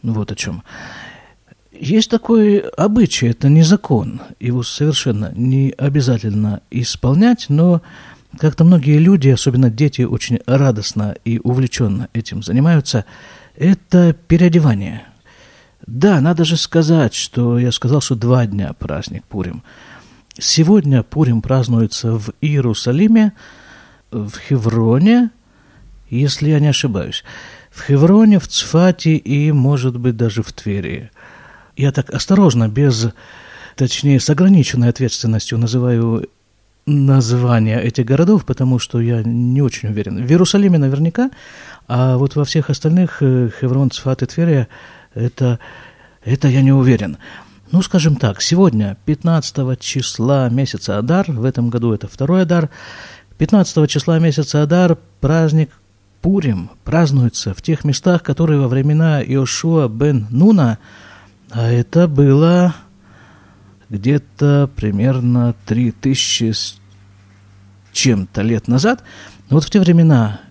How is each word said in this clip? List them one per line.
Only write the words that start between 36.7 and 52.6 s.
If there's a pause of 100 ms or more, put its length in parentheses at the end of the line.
названия
этих
городов,
потому
что
я
не
очень
уверен.
В
Иерусалиме
наверняка, (580)
а
вот
во
всех
остальных,
э, (100)
Хеврон,
Цфат
и
Тверия, (440)
это, (640)
это
я
не
уверен. (540)
Ну,
скажем
так,
сегодня,
пятнадцатого
числа
месяца
Адар,
в
этом
году
это
второй
Адар, (640)